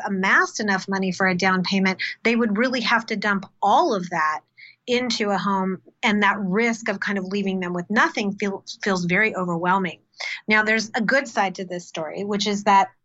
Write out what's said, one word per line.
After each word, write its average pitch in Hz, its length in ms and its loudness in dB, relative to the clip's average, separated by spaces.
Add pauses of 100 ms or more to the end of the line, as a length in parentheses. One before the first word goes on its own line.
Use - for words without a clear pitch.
amassed 208 540 2
enough 196 280 -2
money 190 220 0
for 185 160 2
a 185 100 2
down 185 260 2
payment, 190 380 0 (220)
they 233 140 2
would 226 200 2
really 254 240 0
have 233 260 0
to 220 100 -6
dump 202 300 -2 (140)
all 247 340 4
of 180 160 -4
that 156 300 -2 (460)
into 240 440 0
a 190 80 0
home, 190 440 -2 (200)
and 208 200 2
that 202 160 2
risk 226 500 0
of 196 120 -4
kind 202 180 -4
of 190 60 -4
leaving 190 340 -2
them 180 140 -4
with 175 180 -6
nothing 233 420 0
feel, 202 320 -6 (180)
feels 185 220 0
very 196 300 0
overwhelming. 180 640 -2 (480)
Now, 214 160 4
there's 220 320 0
a 233 60 0
good 254 260 2
side 196 300 -2
to 196 80 -8
this 175 220 -10
story, 165 360 -8
which 202 240 -2
is 202 180 -2
that 196 240 6 (160)